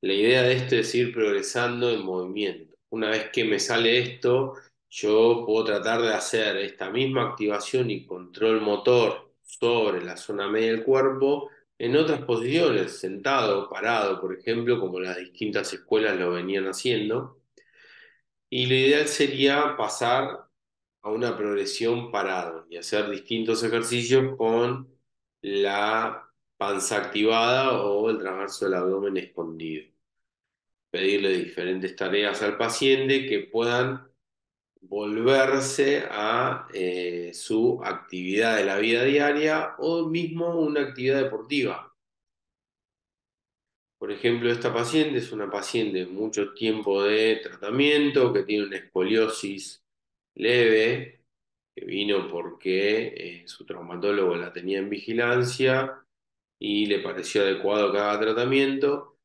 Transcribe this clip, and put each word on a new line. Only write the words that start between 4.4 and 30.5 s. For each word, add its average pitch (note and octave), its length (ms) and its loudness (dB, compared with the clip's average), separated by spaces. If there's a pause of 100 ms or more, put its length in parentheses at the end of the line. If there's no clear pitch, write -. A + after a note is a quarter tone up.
yo A2+ 560 4
puedo A2 200 2
tratar A2 360 0
de A2 100 2
hacer G#2 440 0
esta G2 340 -6
misma B2+ 400 0
activación G#2+ 600 -2
y F#2+ 120 -8
control G#2 560 0
motor G#2+ 840 2
sobre G#2+ 640 0
la F2+ 120 -10
zona G2+ 320 -6
media A2 240 2
del A2+ 100 -2
cuerpo C3+ 680 2 (280)
en A#2+ 160 -2
otras D#3 280 2
posiciones, A#2+ 760 0
sentado, G2+ 680 0
parado, G2 520 0
por F#2 160 -6
ejemplo, A#2 440 0
como F#2 180 -4
las F#2 200 -6
distintas G2+ 540 -6
escuelas G#2+ 460 0
lo F2 140 0
venían F#2+ 340 -2
haciendo. A2 680 -2 (1120)
Y B2+ 140 -2
lo B2+ 100 2
ideal C#3 320 6
sería C#3 680 2
pasar B2 680 -2 (560)
a G#2 80 -6
una A#2 260 -2
progresión G#2+ 720 -2
parado F2+ 600 -4
y E2+ 80 -12
hacer G#2 320 -2
distintos A2+ 520 -2
ejercicios A#2+ 760 0
con A#2+ 500 0 (540)
la G2+ 840 0 (300)
panza G2 400 -2
activada A2+ 880 2
o G#2 260 0
el A2+ 80 2
transverso F#2+ 480 -6
del F#2+ 80 2
abdomen F#2+ 460 0
escondido. D#2+ 680 -8 (1040)